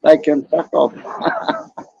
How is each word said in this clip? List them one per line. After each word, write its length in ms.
they 140
can 280
fuck 280
off. 200
<laughs> 1040